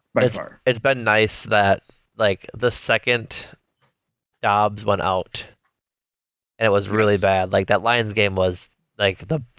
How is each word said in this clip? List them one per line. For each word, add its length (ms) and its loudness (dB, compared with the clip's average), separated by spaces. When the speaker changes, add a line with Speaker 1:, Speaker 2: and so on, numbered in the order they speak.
Speaker 1:
by 120 2
Speaker 2:
It's, 100 -2
Speaker 1:
far. 300 -14
Speaker 2:
it's 140 0
been 260 -2
nice 380 2
that, 380 2
like, 360 0
the 180 -2
second 600 -2
Dobbs 420 0
went 180 0
out, 440 -4
and 60 0
it 60 4
was 180 0
really 240 2
Speaker 1:
Yes. 80 0
Speaker 2:
bad. 320 2
Like, 140 2
that 140 0
Lions 300 0
game 240 0
was, 320 -2
like, 320 -2
the 120 -4